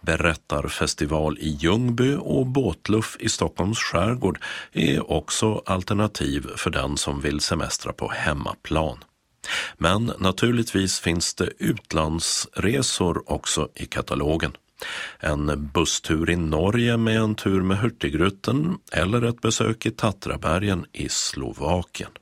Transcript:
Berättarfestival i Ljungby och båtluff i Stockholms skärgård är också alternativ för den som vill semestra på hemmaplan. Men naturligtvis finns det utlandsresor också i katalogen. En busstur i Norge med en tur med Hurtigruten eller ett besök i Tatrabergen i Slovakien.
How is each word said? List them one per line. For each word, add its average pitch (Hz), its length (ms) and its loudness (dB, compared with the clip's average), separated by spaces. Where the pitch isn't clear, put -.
Berättarfestival 78 1400 0
i 78 100 -4
Ljungby 117 720 2
och 135 260 2
båtluff 110 760 0
i 110 80 -2
Stockholms 92 500 0
skärgård 101 600 0
är - 380 2
också 104 560 0
alternativ 92 800 0
för - 140 -2
den 69 260 -2
som 71 240 -2
vill 73 200 0
semestra - 520 -2
på - 160 -4
hemmaplan. - 960 -2
Men 101 420 2
naturligtvis 98 800 2
finns - 340 0
det - 240 -2
utlandsresor 85 1700 0
också 73 420 -2
i - 120 -10
katalogen. 71 680 0
En 73 540 -2
busstur 80 560 2
i 87 60 4
Norge 95 600 2
med 113 200 2
en 110 180 2
tur 95 280 2
med 95 160 2
Hurtigruten 117 1000 0
eller 98 300 2
ett 117 180 -2
besök 113 460 0
i 113 40 2
Tatrabergen 92 1000 0
i 69 160 -6
Slovakien. 71 1000 -2